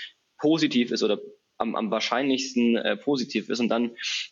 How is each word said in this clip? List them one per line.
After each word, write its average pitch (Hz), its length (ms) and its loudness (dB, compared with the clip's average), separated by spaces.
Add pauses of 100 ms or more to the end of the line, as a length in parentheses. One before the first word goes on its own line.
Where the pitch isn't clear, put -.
(360)
positiv 151 540 2
ist 107 120 -2
oder 104 160 2 (380)
am, 113 200 -2
am 110 140 -2
wahrscheinlichsten, 120 840 2
äh, 104 220 0
positiv 123 500 -2
ist 113 120 -2
und 110 100 0
dann 117 220 0 (400)